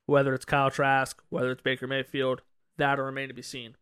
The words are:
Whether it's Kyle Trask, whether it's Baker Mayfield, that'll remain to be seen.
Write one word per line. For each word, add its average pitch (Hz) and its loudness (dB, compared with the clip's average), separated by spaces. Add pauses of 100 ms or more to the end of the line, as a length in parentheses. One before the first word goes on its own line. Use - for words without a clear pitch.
Whether 139 4
it's 127 -4
Kyle 139 2
Trask, 135 0
whether 127 -2
it's 127 -12
Baker 131 -2
Mayfield, 131 -2 (340)
that'll 139 0
remain 135 -8
to 127 -16
be 127 -16
seen. 120 -14